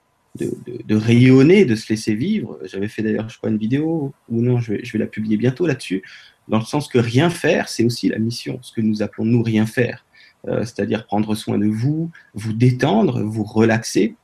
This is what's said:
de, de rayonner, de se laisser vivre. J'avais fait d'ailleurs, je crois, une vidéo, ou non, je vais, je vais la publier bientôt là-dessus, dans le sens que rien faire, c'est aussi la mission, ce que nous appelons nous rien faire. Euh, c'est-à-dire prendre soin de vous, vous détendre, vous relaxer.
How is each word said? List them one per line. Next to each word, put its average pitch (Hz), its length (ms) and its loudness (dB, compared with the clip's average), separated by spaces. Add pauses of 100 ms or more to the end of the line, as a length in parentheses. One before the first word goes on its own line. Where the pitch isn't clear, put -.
(400)
de, - 460 -8
de 107 100 0
rayonner, 131 680 6
de 110 100 2
se - 140 -10
laisser 110 240 -2
vivre. 139 520 -4
J'avais 98 220 -6
fait 110 140 -8
d'ailleurs, 107 280 -2
je - 80 -20
crois, 110 120 -4
une 110 80 0
vidéo, 139 560 -2 (160)
ou 117 120 0
non, 123 180 2
je 110 140 -4
vais, - 120 -6
je - 80 -12
vais 110 60 0
la 110 80 -2
publier 107 300 -2
bientôt 127 280 0
là-dessus, 95 380 -4 (440)
dans 110 120 0
le 110 60 -6
sens 147 220 -4
que - 100 0
rien 120 320 2
faire, 170 380 0
c'est - 160 -2
aussi 120 240 0
la 95 120 -2
mission, 120 420 -6
ce - 100 -20
que - 80 -6
nous 107 240 0
appelons 110 220 -6
nous 117 180 2
rien 110 220 2
faire. - 400 -4 (420)
Euh, - 140 -2
c'est-à-dire 107 440 -4
prendre 107 300 -2
soin 110 240 -4
de 104 80 0
vous, 143 420 -2 (240)
vous 110 200 -8
détendre, 127 680 2
vous 107 220 -4
relaxer. 113 800 2